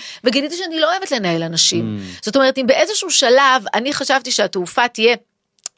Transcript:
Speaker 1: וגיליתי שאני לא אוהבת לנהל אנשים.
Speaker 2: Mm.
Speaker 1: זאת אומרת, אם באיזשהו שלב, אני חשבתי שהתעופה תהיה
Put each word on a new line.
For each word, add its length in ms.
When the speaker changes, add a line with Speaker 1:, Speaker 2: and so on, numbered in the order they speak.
Speaker 1:
וגיליתי 340
שאני 220
לא 120
אוהבת 200
לנהל 320
אנשים. 560
Speaker 2:
Mm. 260
Speaker 1:
זאת 100
אומרת, 220
אם 100
באיזשהו 440
שלב, 600
אני 200
חשבתי 380
שהתעופה 560
תהיה 280